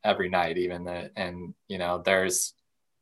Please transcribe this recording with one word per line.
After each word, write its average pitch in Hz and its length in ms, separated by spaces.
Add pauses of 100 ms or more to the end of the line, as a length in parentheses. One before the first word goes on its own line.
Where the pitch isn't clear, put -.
every 98 260
night, 87 300
even 90 240
the, 87 320
and, 90 400 (140)
you 95 100
know, 87 260
there's 95 500 (480)